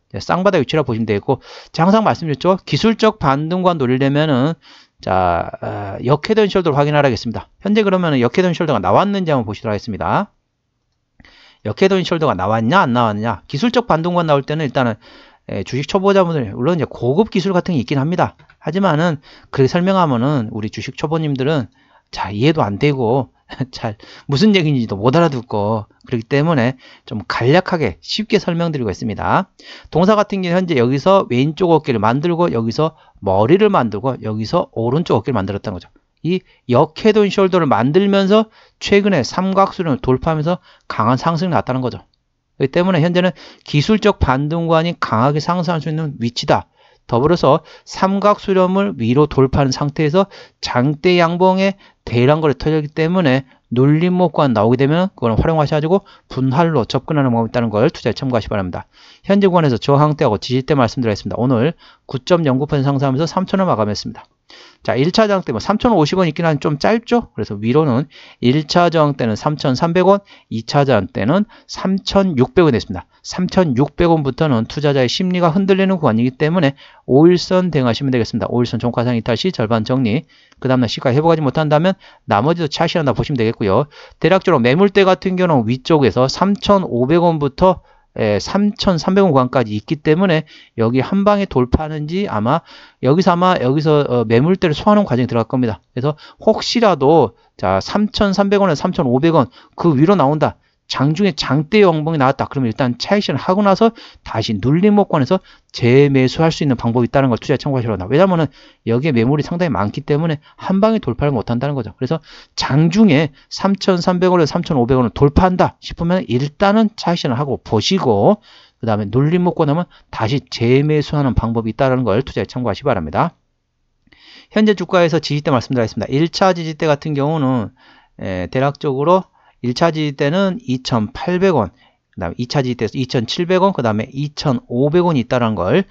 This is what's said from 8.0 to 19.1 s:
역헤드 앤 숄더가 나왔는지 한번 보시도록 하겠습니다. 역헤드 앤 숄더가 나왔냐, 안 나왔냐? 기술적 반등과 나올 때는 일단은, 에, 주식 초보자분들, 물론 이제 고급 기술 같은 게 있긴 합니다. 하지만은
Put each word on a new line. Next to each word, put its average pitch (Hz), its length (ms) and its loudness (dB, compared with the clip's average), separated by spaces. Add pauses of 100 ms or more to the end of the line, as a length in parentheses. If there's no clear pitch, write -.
역헤드 - 240 2
앤 175 80 0
숄더가 151 260 -2
나왔는지 160 520 2
한번 127 140 0
보시도록 104 260 -8
하겠습니다. 104 600 -4 (1300)
역헤드 190 280 0
앤 185 100 0
숄더가 151 320 0
나왔냐, 110 440 0
안 135 140 2
나왔냐? 110 540 -2
기술적 233 400 -2
반등과 175 360 0
나올 143 200 2
때는 156 220 -4
일단은, 123 300 -2 (540)
에, 101 140 -6
주식 139 240 -6
초보자분들, 180 680 0
물론 151 200 0
이제 151 140 -2
고급 151 420 -2
기술 190 220 -2
같은 180 200 -2
게 143 60 0
있긴 - 180 -2
합니다. 156 380 -2 (240)
하지만은 165 580 0 (320)